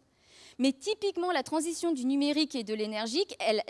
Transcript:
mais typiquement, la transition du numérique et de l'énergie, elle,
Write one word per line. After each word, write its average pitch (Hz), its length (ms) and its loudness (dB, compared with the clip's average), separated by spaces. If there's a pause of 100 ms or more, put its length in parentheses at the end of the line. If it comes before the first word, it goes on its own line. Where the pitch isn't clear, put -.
(580)
mais 262 140 4
typiquement, 370 600 -2
la 285 100 2
transition 330 500 -2
du 254 140 -2
numérique 285 480 2
et 240 100 -4
de 214 100 -6
l'énergie, 220 500 -2 (160)
elle, 214 300 2